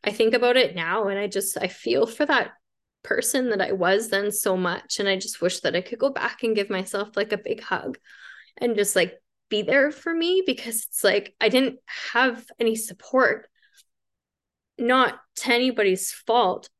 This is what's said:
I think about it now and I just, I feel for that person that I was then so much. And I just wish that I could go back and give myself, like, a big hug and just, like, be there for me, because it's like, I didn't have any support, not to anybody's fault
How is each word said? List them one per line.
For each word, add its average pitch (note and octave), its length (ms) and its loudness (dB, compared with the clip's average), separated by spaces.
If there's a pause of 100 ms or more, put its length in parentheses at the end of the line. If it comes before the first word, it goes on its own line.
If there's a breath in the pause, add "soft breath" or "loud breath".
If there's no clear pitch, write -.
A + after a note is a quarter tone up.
I G#3 100 -2
think A3 200 2
about B3 240 2
it A#3+ 180 2
now F#3 340 -2
and G3 100 -2
I G#3 80 -2
just, G3 340 -4
I G3 80 -2
feel A#3 380 0
for B3+ 180 -2
that C4+ 280 0 (500)
person - 480 0
that G3 100 0
I - 120 0
was G3 360 2
then G3+ 240 0
so F#3+ 240 0
much. F3+ 420 -4
And G3+ 80 -2
I F#3+ 100 0
just - 260 -8
wish F3+ 180 0
that F3 160 0
I F3+ 60 0
could - 160 -10
go C4+ 120 2
back - 320 -6
and A3+ 140 0
give G3+ 140 -2
myself, G3 460 -4
like, G#3+ 160 -2
a G3+ 60 -2
big G#3+ 220 -6
hug - 380 -6 (580 loud breath)
and A#3+ 200 0
just, G3+ 200 0
like, F3+ 180 2 (360)
be G#3 120 0
there C#4 280 4
for E4 240 -6
me, F4 320 0
because A#3 420 -4
it's - 160 -6
like, G3+ 360 2
I A3+ 80 4
didn't C4 320 2 (320)
have B3 320 2 (140)
any A3+ 180 2
support, - 720 -2 (1300 soft breath)
not B3+ 400 2 (180)
to - 160 -2
anybody's A#3 600 2
fault - 680 0